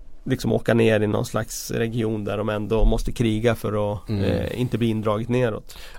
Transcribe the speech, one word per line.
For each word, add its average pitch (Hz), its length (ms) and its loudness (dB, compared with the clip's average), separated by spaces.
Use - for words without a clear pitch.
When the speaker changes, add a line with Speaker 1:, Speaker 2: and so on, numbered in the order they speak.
Speaker 1:
liksom 117 280 0
åka 110 220 2
ner 110 260 4
i 104 60 2
någon 110 200 0
slags - 440 -6
region 113 540 -2
där 104 140 -4
de 107 100 -2
ändå 107 360 2
måste 113 280 4
kriga 110 420 2
för 104 380 -2
att, - 160 -8
Speaker 2:
Mm. 101 160 0
Speaker 1:
eh, 113 360 0
inte 123 180 0
bli 117 80 2
indraget 110 420 0
neråt. 120 500 -2